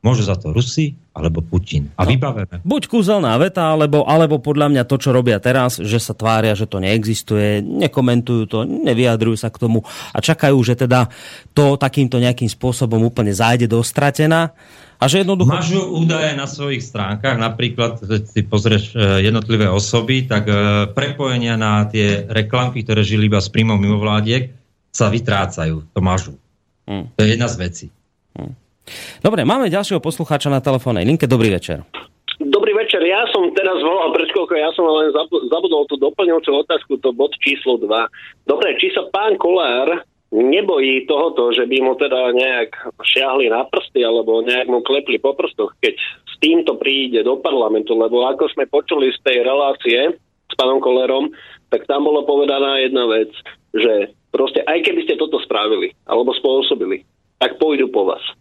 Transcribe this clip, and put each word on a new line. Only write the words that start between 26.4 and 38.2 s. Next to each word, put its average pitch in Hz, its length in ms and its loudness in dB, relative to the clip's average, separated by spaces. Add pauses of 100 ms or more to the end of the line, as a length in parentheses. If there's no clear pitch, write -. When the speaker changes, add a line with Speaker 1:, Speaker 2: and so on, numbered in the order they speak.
Speaker 2:
Hm. 101 280 -8
Speaker 1:
To - 60 -4
je 107 80 4
jedna 117 220 0
z - 80 -8
vecí. 90 280 -8 (520)
Speaker 2:
Hm. - 160 -12 (680)
Dobre, 208 240 0
máme 226 240 2
ďalšieho 190 320 -2
poslucháča 151 480 -4
na 135 160 0
telefónnej 120 400 0
linke. 151 200 2
Dobrý 113 280 4
večer. 85 320 -4 (560)
Speaker 3:
Dobrý 202 320 0
večer, 208 320 0
ja 196 240 0
som 190 240 0
teraz 185 320 0
volal 165 300 0
pred 165 180 0
chvíľkou, 175 240 -2
ja 156 160 0
som 170 160 0
len 156 240 2
zabu-, 151 400 -2
zabudol 160 320 2
tú 143 160 -4
doplňujúcu 160 500 0 (140)
otázku, 143 380 -4
to 131 100 2
bod 139 220 0 (100)
číslo 131 320 0
dva. 110 320 -2 (400)